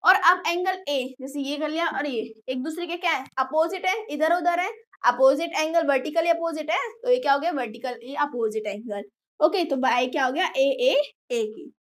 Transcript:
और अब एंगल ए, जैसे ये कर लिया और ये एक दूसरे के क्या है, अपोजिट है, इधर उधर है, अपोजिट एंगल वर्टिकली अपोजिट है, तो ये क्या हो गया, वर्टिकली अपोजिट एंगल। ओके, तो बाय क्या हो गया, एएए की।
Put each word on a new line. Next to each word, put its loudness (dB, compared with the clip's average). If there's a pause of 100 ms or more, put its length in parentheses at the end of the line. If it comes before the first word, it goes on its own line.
और 6
अब 4
एंगल -2
ए, -2
जैसे -8
ये -4
कर -2
लिया -2
और -4
ये -2 (280)
एक -2
दूसरे -6
के -6
क्या -2
है, -4 (140)
अपोजिट 0
है, 0 (160)
इधर 2
उधर 2
है, 0 (360)
अपोजिट 4
एंगल 2
वर्टिकली 0
अपोजिट -2
है, 0 (240)
तो 4
ये 4
क्या 2
हो 2
गया, -2
वर्टिकली -6
अपोजिट -2
एंगल। -6 (360)
ओके, 4
तो -2
बाय 2
क्या 0
हो 0
गया, 0 (120)
एएए 4 (360)
की। -6